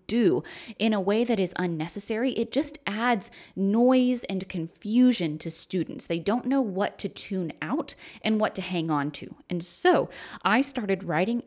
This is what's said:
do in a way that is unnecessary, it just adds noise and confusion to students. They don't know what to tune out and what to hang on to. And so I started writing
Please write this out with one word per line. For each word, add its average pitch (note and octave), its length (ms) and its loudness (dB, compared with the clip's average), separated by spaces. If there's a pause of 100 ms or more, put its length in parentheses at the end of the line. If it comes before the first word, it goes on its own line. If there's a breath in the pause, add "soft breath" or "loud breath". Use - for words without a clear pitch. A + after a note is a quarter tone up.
do G3 380 4 (340 loud breath)
in A3 140 2
a G3+ 80 0
way G#3 240 2
that A3+ 160 2
is F3+ 160 0
unnecessary, F#3 800 -2
it A3+ 180 -2
just D4+ 340 -2
adds G#3+ 460 0 (240 loud breath)
noise B3 680 4
and F#3 240 -6
confusion F#3+ 920 2
to E3 120 -8
students. - 560 -4
They E3+ 120 -2
don't G#3 280 -2
know C4+ 140 2
what G3+ 380 -2
to G3 100 -4
tune F3+ 520 -6
out G#3 340 -4 (260 loud breath)
and G#3+ 180 0
what G#3+ 160 0
to F#3+ 80 -6
hang E3 300 -2
on C#3+ 200 0
to. - 220 -12 (160)
And F3 140 -4
so C#4+ 440 2 (360 loud breath)
I G#3+ 160 4
started G3 440 -2
writing F#3 420 0